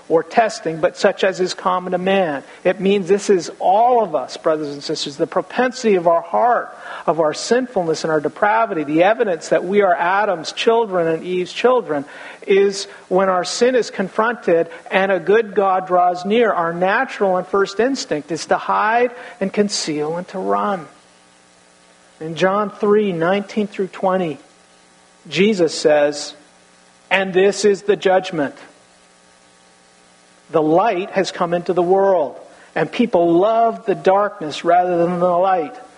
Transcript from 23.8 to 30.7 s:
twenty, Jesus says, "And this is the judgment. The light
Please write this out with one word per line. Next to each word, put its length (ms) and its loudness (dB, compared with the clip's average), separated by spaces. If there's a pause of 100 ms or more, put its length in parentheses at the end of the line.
twenty, 500 -2 (920)
Jesus 500 0
says, 560 0 (760)
"And 220 0
this 320 2
is 180 2
the 140 0
judgment. 580 0 (2000)
The 120 2
light 480 2